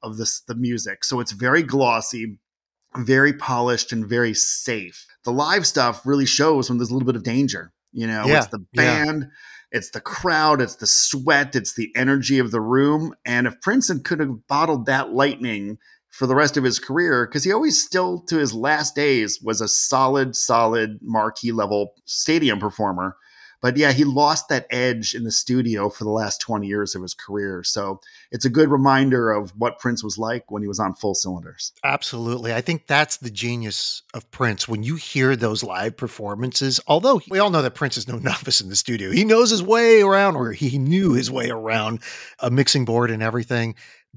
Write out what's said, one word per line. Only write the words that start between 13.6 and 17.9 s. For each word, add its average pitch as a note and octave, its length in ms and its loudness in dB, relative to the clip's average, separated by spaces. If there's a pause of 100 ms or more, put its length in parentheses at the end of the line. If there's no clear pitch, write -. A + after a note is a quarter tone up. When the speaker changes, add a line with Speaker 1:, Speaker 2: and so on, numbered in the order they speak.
Speaker 1:
Prince A#3+ 280 0
had, D#3 160 -2
could D#3+ 160 -2
have C3+ 280 -6
bottled D3 380 0
that C3+ 260 0
lightning A2+ 640 -2 (300)
for - 180 -4
the B2+ 100 2
rest C#3+ 200 2
of C3+ 80 2
his B2 140 0
career, C#3 480 0
'cause C3+ 180 -4
he F#3 80 0
always C#4 320 2
still, F3+ 440 -2